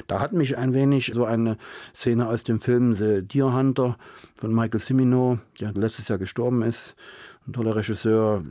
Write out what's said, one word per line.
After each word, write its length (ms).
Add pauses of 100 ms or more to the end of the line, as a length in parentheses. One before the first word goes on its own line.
Da 120
hat 140
mich 240
ein 160
wenig 400
so 120
eine 320 (360)
Szene 340
aus 160
dem 160
Film 360
The 260
Deer 320
Hunter 440 (380)
von 180
Michael 260
Cimino, 600 (200)
der 140
letztes 340
Jahr 100
gestorben 460
ist, 320 (520)
ein 60
toller 220
Regisseur, 760